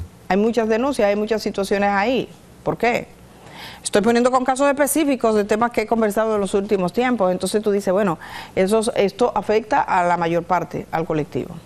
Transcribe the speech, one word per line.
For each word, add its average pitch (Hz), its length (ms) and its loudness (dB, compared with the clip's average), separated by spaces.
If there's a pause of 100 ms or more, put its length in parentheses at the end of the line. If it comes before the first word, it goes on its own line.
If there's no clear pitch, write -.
(280)
Hay 185 80 2
muchas 220 320 2
denuncias, 226 400 0
hay 208 80 2
muchas 214 260 -2
situaciones 202 480 -2
ahí. 208 380 0 (340)
¿Por 156 140 -2
qué? - 320 0 (760)
Estoy - 180 0
poniendo 233 300 4
con 254 140 2
casos 262 220 2
específicos 277 680 2
de 208 100 2
temas 226 260 0
que 233 120 -2
he 214 40 -6
conversado 220 480 0
en 208 60 0
los 196 140 -2
últimos 196 380 0
tiempos. 240 380 0
Entonces 190 320 -2
tú 214 80 0
dices, 202 220 0
"Bueno, 185 260 0 (380)
eso, 196 240 2 (160)
esto 202 380 2
afecta 220 480 0
a 185 220 0
la 175 120 2
mayor 170 260 0
parte, 170 480 -4
al 160 140 -2
colectivo". 147 500 -4 (120)